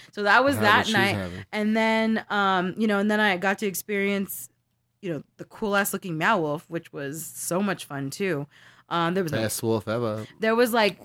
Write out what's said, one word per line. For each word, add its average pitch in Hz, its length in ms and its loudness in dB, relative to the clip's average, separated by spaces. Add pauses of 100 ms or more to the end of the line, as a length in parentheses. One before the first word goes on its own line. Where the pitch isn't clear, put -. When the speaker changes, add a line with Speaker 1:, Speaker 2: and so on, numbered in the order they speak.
(140)
Speaker 1:
So 208 100 -4
that 202 220 6
was 285 100 2
Speaker 2:
How - 60 -2
Speaker 1:
that 214 180 6
Speaker 2:
was - 80 0
she's 220 80 0
Speaker 1:
night. 196 200 4
Speaker 2:
having? 92 360 -6
Speaker 1:
And 214 240 0
then, 220 540 2
um, 190 480 0
you 220 100 2
know, 202 120 2
and 208 120 2
then 214 80 2
I 208 160 2
got 190 240 -2
to 226 80 -4
experience, 196 800 -4 (540)
you 185 100 -6
know, 143 120 -6 (120)
the 175 80 -16
cool 202 320 -4
ass 202 160 0
looking 180 260 -6
Meow 190 220 2
Wolf, 151 300 -2
which 165 240 -10
was 143 320 -8
so - 360 -4
much 196 220 -2
fun 139 260 -6
too. 151 380 -4 (400)
Um, 170 280 0
there 190 80 0
was 151 100 -4
a 110 40 0
Speaker 2:
Best 110 260 -2
wolf 113 260 0
ever. 110 360 -2 (140)
Speaker 1:
there 220 160 2
was, 233 160 4
like, 214 340 2